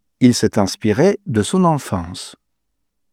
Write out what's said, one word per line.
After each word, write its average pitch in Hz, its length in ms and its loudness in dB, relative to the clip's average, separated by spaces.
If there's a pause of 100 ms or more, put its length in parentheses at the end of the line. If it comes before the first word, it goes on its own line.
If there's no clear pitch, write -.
(200)
il 123 140 4
s'est 110 260 0
inspiré 110 680 0
de 107 180 0
son 185 200 0
enfance. 107 720 -4 (760)